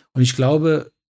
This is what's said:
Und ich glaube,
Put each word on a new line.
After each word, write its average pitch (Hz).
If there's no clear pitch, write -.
Und 127
ich 127
glaube, 151